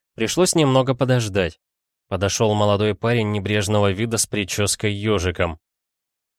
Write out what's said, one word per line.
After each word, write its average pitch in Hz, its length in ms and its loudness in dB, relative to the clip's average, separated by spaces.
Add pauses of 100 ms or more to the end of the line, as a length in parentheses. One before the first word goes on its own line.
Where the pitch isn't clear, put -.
(140)
Пришлось 160 400 0
немного 131 400 2
подождать. 110 680 0 (500)
Подошёл 101 440 0
молодой 104 400 2
парень 113 380 0
небрежного 101 600 0
вида 113 280 -4
с - 80 -2
причёской 104 680 -4
ёжиком. 92 680 -2 (800)